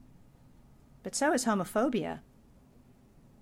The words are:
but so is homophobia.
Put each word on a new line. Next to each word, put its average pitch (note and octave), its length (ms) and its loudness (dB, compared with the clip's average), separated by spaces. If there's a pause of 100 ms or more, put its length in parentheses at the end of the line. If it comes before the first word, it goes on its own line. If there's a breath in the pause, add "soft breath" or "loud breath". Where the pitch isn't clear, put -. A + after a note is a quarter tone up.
(1040)
but F#3+ 100 -10
so D4 180 2
is C#4+ 120 0
homophobia. G#3 760 0 (1200)